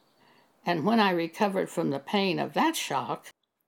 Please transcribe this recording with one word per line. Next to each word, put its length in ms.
And 160
when 140
I 120
recovered 600
from 200
the 100
pain 400
of 140
that 200
shock, 540